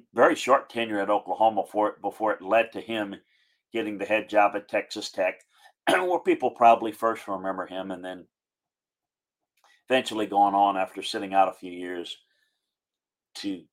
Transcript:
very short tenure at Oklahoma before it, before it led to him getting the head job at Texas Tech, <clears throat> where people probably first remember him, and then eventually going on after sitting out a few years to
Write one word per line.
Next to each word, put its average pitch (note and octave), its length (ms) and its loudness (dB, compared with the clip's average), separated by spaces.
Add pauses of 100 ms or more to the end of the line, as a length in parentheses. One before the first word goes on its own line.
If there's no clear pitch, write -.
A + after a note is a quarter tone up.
(140)
very D3+ 220 4
short - 340 0
tenure A2+ 300 -4
at G2 100 -2
Oklahoma G#2 540 0
before G#2+ 260 -2
it, - 120 -12
before G2+ 320 -4
it - 80 -10
led A2 320 0
to G2+ 80 -10
him G#2+ 340 -6 (560)
getting G#2+ 260 -6
the G2+ 80 -6
head G#2 240 -2
job G#2 260 4
at G2+ 120 -10
Texas - 420 -6
Tech, F#2+ 340 -4 (220)
<clears throat> - 220 -14
where F3+ 320 2
people E3 320 0
probably A2+ 400 6
first A2+ 360 -4
remember F#2+ 380 -6
him, F#2+ 260 -10
and F2+ 140 -10
then F2+ 200 -14 (1600)
eventually A2 380 0
going G2+ 280 2
on G2+ 220 4
after F#2+ 240 -4
sitting G2+ 320 -6
out F#2+ 160 4
a F#2 40 -6
few F2+ 180 -16
years F2+ 460 -10 (1160)
to F#2+ 380 -10